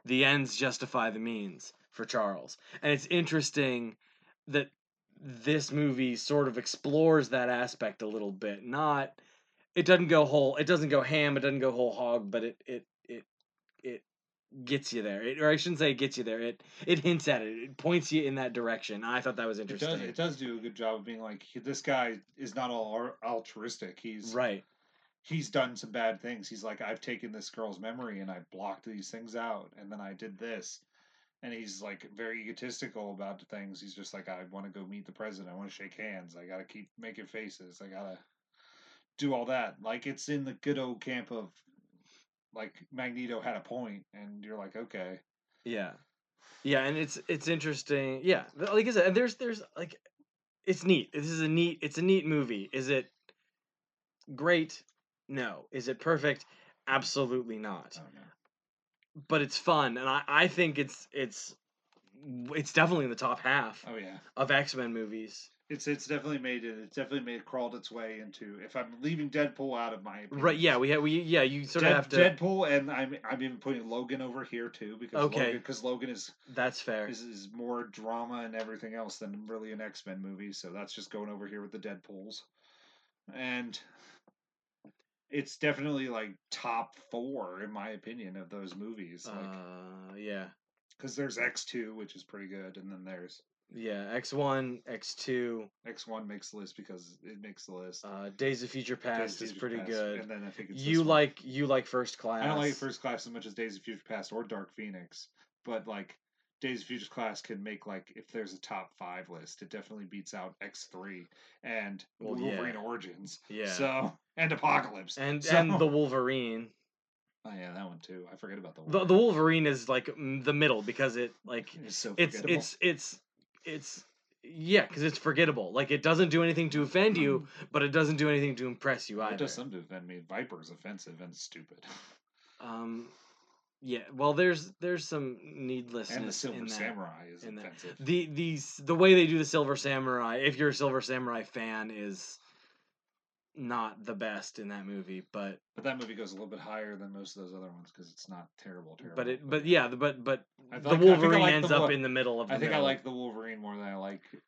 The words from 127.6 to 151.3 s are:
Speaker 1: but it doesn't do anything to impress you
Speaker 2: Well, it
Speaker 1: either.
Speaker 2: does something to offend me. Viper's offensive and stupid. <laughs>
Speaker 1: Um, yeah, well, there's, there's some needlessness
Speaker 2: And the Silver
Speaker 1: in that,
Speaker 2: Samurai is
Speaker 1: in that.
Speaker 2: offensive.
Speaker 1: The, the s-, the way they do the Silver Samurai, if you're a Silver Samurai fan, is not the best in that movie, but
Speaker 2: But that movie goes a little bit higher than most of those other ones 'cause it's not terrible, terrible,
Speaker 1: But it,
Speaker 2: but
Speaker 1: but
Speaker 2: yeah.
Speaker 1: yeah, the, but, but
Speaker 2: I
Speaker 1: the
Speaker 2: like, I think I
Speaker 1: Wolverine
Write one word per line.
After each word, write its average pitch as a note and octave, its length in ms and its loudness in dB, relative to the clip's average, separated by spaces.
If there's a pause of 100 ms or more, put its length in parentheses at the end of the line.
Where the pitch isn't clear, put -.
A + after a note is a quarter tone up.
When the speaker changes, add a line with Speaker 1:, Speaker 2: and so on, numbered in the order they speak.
Speaker 1:
but D3+ 100 4
it C#3+ 100 4
doesn't D#3 240 6
do D3+ 120 4
anything C#3+ 280 4
to B2 100 -4
impress B2 420 -2
you G#2 100 -6
Speaker 2:
Well, A2 100 -2
it G#2+ 60 -2
Speaker 1:
either. G2+ 100 -2
Speaker 2:
does C3+ 100 -4
something B2 260 -8
to E2 60 -14
offend F#2 200 -12
me. F2+ 120 -12 (100)
Viper's F#2+ 420 -8
offensive F2+ 520 -14
and F2 120 -14
stupid. - 560 -16
<laughs> - 720 -20
Speaker 1:
Um, A#2 480 -8 (760)
yeah, B2 180 -2 (140)
well, C#3+ 200 6
there's, F3 460 4
there's F3 280 -2
some C#3 340 -4
needlessness B2 760 -6
Speaker 2:
And A2 100 -4
the G2+ 40 -4
Silver A#2 260 -6
Speaker 1:
in A2+ 80 -6
that, A2+ 80 -6
Speaker 2:
Samurai G2 500 -8 (100)
is F2+ 100 -18
Speaker 1:
in A2 100 -12
that. G#2+ 140 -12
Speaker 2:
offensive. - 300 -14
Speaker 1:
The, E3+ 280 2
the D#3+ 300 -2
s-, - 280 -10
the E3+ 100 4
way F#3 200 12
they F3+ 120 12
do D#3+ 120 4
the D3+ 80 4
Silver C#3+ 300 2
Samurai, B2+ 600 0
if C3+ 220 2
you're D3 100 6
a C#3 60 4
Silver C3+ 260 2
Samurai B2 420 -2
fan, A2 480 -6
is G#2 480 -8 (1160)
not A#2 480 -4
the A#2 100 -6
best G#2 440 -6
in G#2 100 -8
that G2+ 180 -8
movie, F#2+ 360 -8 (100)
but G2 260 -6 (160)
Speaker 2:
But A2 100 -12
that C3 140 -4
movie A2+ 160 -8
goes G#2 180 -8
a - 20 -12
little G2+ 140 -10
bit G2 120 -12
higher G#2+ 360 -8
than G2 180 -12
most G2 220 -14
of G2 60 -12
those F2+ 120 -12
other F#2 160 -12
ones F2 200 -20
'cause E2+ 200 -20
it's - 180 -20
not F2+ 180 -14 (120)
terrible, F2+ 380 -16
terrible, - 200 -14
Speaker 1:
But B2 120 -2
it, B2+ 140 -4
Speaker 2:
but C#3 80 -12 (120)
Speaker 1:
but - 40 -8
Speaker 2:
yeah. E3 180 8
Speaker 1:
yeah, A#2+ 40 0
the, B2+ 80 -4
but, C3 260 0
but C3 220 -2 (260)
Speaker 2:
I B2 80 -10
Speaker 1:
the C#3+ 120 -2
Speaker 2:
like, E3 80 8
I - 20 4
think F#3 100 12
I - 0 -
Speaker 1:
Wolverine E3 300 10